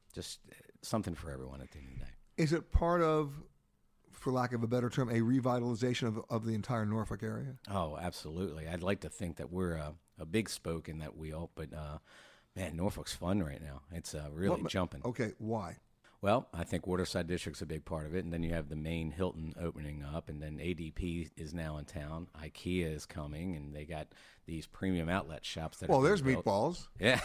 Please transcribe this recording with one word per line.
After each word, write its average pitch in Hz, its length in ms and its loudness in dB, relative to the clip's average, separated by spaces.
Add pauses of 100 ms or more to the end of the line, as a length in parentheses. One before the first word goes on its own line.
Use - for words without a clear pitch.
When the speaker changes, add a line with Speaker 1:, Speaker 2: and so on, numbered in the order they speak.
(140)
Speaker 1:
just - 260 -8 (420)
something 101 340 0
for 78 160 -8
everyone 67 300 -8
at 64 100 -12
the - 80 -14
end 65 80 -14
of 65 80 -14
the - 100 -6
day. - 60 -10 (260)
Speaker 2:
Is 160 160 6
it 165 180 0
part 170 300 8
of, 156 320 6 (760)
for - 200 -2
lack 123 220 4
of 117 100 2
a 113 40 2
better 120 220 4
term, 123 200 2
a 117 120 6
revitalization 123 840 4
of, 110 220 0
of 113 160 2
the 113 80 4
entire 110 320 2
Norfolk 107 380 0
area? 117 320 -4 (140)
Speaker 1:
Oh, 87 300 0
absolutely. 80 680 -4
I'd 85 160 -4
like 95 180 2
to - 80 -6
think - 280 -6
that 73 140 -6
we're 90 220 0
a, 76 200 -4 (240)
a 80 80 -8
big 92 240 2
spoke 82 400 -4
in 78 100 -6
that 78 180 -8
wheel, 80 380 -8
but, 76 180 -8
uh, 76 240 -8 (580)
man, 82 220 -4
Norfolk's 92 360 -2
fun 95 300 0
right 71 180 -6
now. 69 200 -10 (100)
It's, 85 240 -8
uh, 76 160 -6
really 87 200 2
Speaker 2:
What 175 120 2
ma-, 80 60 -2
Speaker 1:
jumping. 85 340 0
Speaker 2:
okay, 113 340 -2
why? 107 400 -4 (440)
Speaker 1:
Well, 113 320 4
I 85 120 -2
think 87 200 -2
Waterside 90 420 2
District's 82 340 -4
a 85 40 -4
big 78 200 -6
part 78 200 -4
of 78 80 -6
it, 90 120 0
and 85 80 -2
then 82 100 0
you 82 100 2
have 80 140 0
the 76 80 -6
main 80 360 0
Hilton 80 460 -2
opening 76 460 -4
up, 73 240 -6
and 73 140 -8
then 76 200 -6
A 87 120 0
D 80 180 -6
P 85 460 -2
is 78 160 -8
now 80 240 -4
in 73 80 -8
town. 80 420 -8 (160)
ikea 85 500 -2
is 76 120 -8
coming, 80 500 -6
and 73 180 -10
they 73 120 -8
got 78 220 -6 (380)
these 80 220 -6
premium 90 400 2
outlet 80 380 -2
shops - 320 -6
that 90 100 -4
Speaker 2:
Well, 143 120 8
Speaker 1:
are - 20 8
being 143 80 8
Speaker 2:
there's 196 120 4
Speaker 1:
built. 131 240 4
Speaker 2:
meatballs. 113 420 2 (120)
Speaker 1:
Yeah. 117 240 6